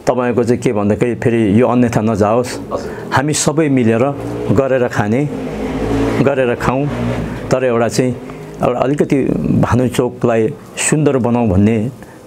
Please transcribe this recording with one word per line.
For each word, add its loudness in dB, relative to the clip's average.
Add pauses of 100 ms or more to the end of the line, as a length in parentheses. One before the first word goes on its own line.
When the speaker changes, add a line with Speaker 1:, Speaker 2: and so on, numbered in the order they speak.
Speaker 1:
तपाईँको 2
चाहिँ 0
के 0
भन्दाखेरि 0
फेरि 2
यो 4
अन्यथा 2
नजाओस्। 0 (140)
Speaker 2:
हजुर। -8
Speaker 1:
हामी 0
सबै 0
मिलेर 2 (480)
गरेर 2
खाने, 0 (920)
गरेर 2
खाऊँ, -2 (640)
तर 0
एउटा 2
चाहिँ 0 (500)
एउटा 0
अलिकति 2 (360)
भानुचोकलाई 0 (280)
सुन्दर 2
बनाऊँ 2
भन्ने 2 (360)